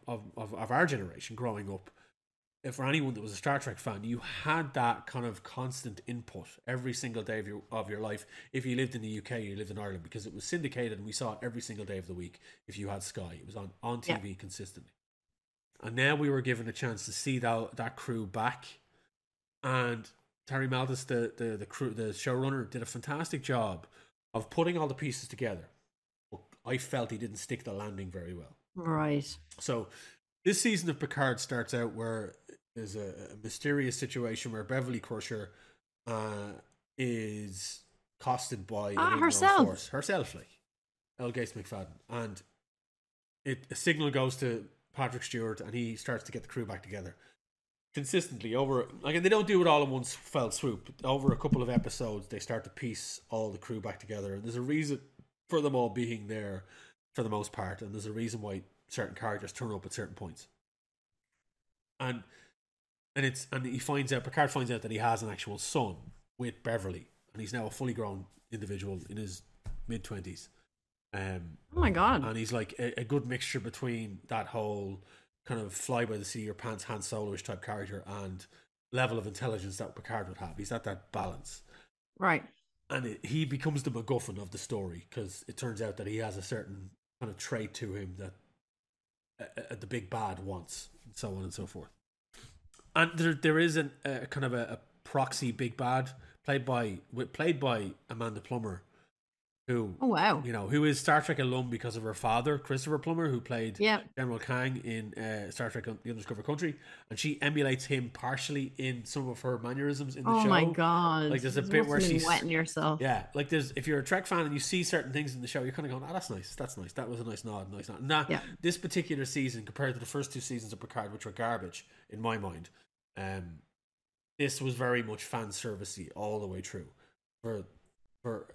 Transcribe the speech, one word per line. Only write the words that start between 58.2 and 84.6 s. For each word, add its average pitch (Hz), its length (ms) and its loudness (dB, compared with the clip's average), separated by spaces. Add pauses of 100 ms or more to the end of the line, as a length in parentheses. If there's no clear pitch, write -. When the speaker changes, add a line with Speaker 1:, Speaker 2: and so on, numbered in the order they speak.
Speaker 1:
why 98 220 -4 (260)
certain - 260 -4
characters 104 380 -4
turn 117 180 -4
up 95 140 -6
at - 80 -8
certain 92 220 -6
points. 87 320 -12 (1500)
And, 123 240 -2 (920)
and 139 100 4
it's, 131 260 0
and 131 140 -2
he 123 140 -2
finds 139 320 2
out, 127 120 2
Picard 139 280 4
finds 127 200 2
out 113 100 0
that 110 100 -4
he 110 60 0
has 117 260 4
an 110 60 -4
actual 101 280 -6
son 113 380 0 (420)
with 123 260 -6
Beverly. 95 440 -2 (260)
And 110 80 -10
he's 101 120 -6
now 117 140 -2
a - 40 -2
fully 127 220 -2
grown 98 320 -4 (260)
individual 101 480 -4 (100)
in 104 80 -8
his 95 240 -8 (460)
mid-twenties. 95 640 -6 (640)
Um, 92 440 -4 (180)
Speaker 2:
Oh - 40 4
my 196 120 10
God. 180 340 6
Speaker 1:
and 110 120 -2
he's, 110 140 -2
like, 113 260 0
a, 120 220 0
a 127 60 -2
good 131 200 2
mixture 123 360 -2
between 113 640 -4
that 107 200 0
whole 101 540 -2 (440)
kind 117 160 -2
of 101 120 -6
fly 120 320 0
by 107 120 -2
the 101 80 -6
seat - 140 -6
of 107 60 -4
your 107 100 -4
pants 110 300 -6
Han 110 160 -4
Solo-ish 104 420 -2
type 95 200 -6
character 98 440 -6
and 95 380 -8 (460)
level 123 260 2
of 101 100 -2
intelligence 98 500 -2
that - 180 -8
Picard 107 320 -4
would 92 120 -12
have. 90 180 -8
He's 101 140 -6
at 117 140 -4
that 98 260 -8
balance. - 500 -6 (580)
Speaker 2:
Right. 180 240 4 (460)
Speaker 1:
And 135 160 -2
it, - 200 -6
he 147 200 2
becomes 139 380 0
the 139 80 0
MacGuffin 113 500 -2
of 92 100 -10
the 101 60 -8
story 92 540 -4